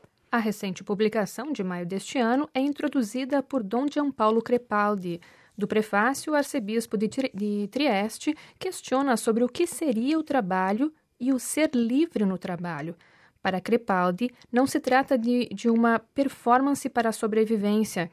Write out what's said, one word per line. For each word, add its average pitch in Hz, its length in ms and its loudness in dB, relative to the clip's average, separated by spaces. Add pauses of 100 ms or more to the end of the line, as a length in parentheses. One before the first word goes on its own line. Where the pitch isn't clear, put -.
(300)
A 240 80 0
recente 202 460 -6
publicação 214 680 -2
de 202 120 -4
maio 175 200 -6
deste 190 320 -8
ano 254 380 2
é 262 60 0
introduzida 269 840 -2
por 262 220 -4
Dom 240 280 -2
Giampaolo 226 480 2
Crepaldi. 208 800 0 (340)
Do 208 140 -4
prefácio, 214 640 0
o - 20 2
arcebispo 226 640 -2
de 208 120 0
Tri-, 262 260 -2
de 208 340 -4
Trieste 247 680 0 (240)
questiona 269 600 0
sobre 233 260 2
o 247 40 2
que 349 180 0
seria 277 520 0
o 311 40 0
trabalho 214 680 0 (300)
e 247 100 0
o 262 80 2
ser 311 360 0
livre 240 500 0
no 185 140 0
trabalho. 175 580 -8 (460)
Para 185 180 0
Crepaldi, 196 720 0 (200)
não 254 160 4
se 302 140 -2
trata 262 380 4
de, 240 320 0
de 196 180 -2
uma 226 300 6
performance 269 880 2
para 233 220 0
a - 20 0
sobrevivência, 214 1000 0